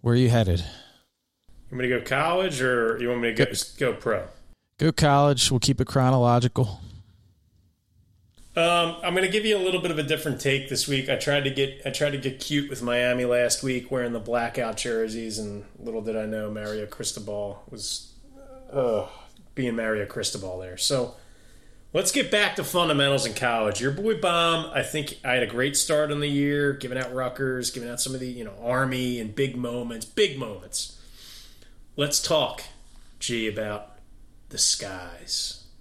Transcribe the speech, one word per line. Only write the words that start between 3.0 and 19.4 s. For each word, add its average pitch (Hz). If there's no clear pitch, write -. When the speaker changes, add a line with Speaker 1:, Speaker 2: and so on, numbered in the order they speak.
Speaker 2:
want 120
me 117
to 110
go, -
Speaker 1:
Go 127
Speaker 2:
go -
pro? 101
Speaker 1:
Go 156
college. 143
We'll 127
keep -
it 127
chronological. 123
Speaker 2:
Um, 170
I'm 175
gonna 185
give 208
you 214
a -
little 185
bit 170
of 156
a 156
different 147
take 135
this 131
week. 135
I 131
tried 143
to 135
get, 135
I 139
tried 143
to 139
get 131
cute 143
with 123
Miami 123
last 120
week, 127
wearing 123
the 117
blackout 117
jerseys, 113
and 104
little 113
did 110
I 110
know 107
Mario 107
Cristobal 104
was, -
uh, 120